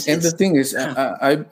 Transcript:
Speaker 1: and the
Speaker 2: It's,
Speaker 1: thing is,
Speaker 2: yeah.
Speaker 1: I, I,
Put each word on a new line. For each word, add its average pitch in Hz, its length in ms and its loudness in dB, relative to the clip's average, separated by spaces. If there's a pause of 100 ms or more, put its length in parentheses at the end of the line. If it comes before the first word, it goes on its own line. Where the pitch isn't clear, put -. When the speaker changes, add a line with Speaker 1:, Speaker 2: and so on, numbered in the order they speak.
Speaker 1:
and 156 160 2
the 170 60 2
Speaker 2:
It's, 165 80 -4
Speaker 1:
thing 190 200 2
is, 135 180 2
Speaker 2:
yeah. 135 180 -4 (280)
Speaker 1:
I, 139 120 4
I, 151 200 0